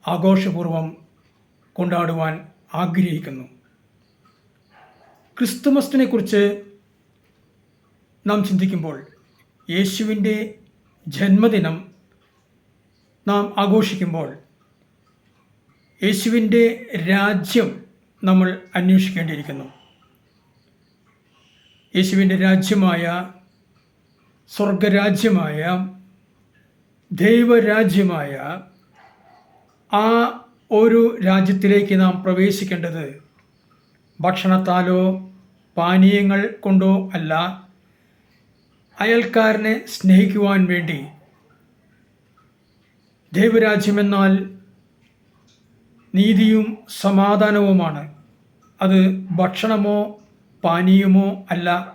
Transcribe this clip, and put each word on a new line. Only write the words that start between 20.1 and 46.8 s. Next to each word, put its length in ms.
യേശുവിൻ്റെ 480
രാജ്യമായ, 580
സ്വർഗരാജ്യമായ, 1040
ദൈവരാജ്യമായ 1120
ആ 40
ഒരു 240
രാജ്യത്തിലേക്ക് 800
നാം 100
പ്രവേശിക്കേണ്ടത് 800
ഭക്ഷണത്താലോ 760
പാനീയങ്ങൾ 640
കൊണ്ടോ 280
അല്ല. 140
അയൽക്കാരനെ 680
സ്നേഹിക്കുവാൻ 640
വേണ്ടി, 280
ദൈവരാജ്യമെന്നാൽ 960
നീതിയും 500